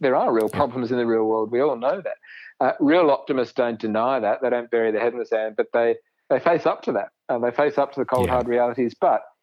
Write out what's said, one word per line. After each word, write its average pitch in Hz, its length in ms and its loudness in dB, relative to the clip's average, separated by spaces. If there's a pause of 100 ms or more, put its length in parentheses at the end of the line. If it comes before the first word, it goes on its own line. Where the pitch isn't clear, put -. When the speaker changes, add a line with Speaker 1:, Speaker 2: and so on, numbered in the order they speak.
Speaker 1:
there 135 160 2
are 170 160 0
real 110 200 2
Speaker 2:
Yeah. - 60 -8
Speaker 1:
problems 123 340 -2
in 123 60 0
the 120 80 0
real 113 180 2
world. 110 260 0
We 120 100 0
all 143 160 0
know 143 260 -2
that. - 140 -8 (440)
Uh, 127 200 0
real 156 300 4
optimists 127 440 -2
don't 117 240 0
deny 117 420 0
that. 107 220 0
They 123 80 0
don't 120 200 -2
bury 113 200 2
their 107 100 0
head 117 120 0
in 123 60 -8
the 113 80 -6
sand, 110 300 -2
but 113 160 0
they, 117 240 2 (340)
they 127 100 2
face 170 260 2
up - 160 0
to 160 100 -4
that. 101 180 -2 (180)
Uh, 123 100 -2
they 120 120 0
face 143 280 0
up 139 140 0
to 135 80 -8
the 120 60 -2
cold, 127 200 0
Speaker 2:
Yeah. - 60 0
Speaker 1:
hard 123 160 0
realities, 120 520 0
but 147 220 2 (200)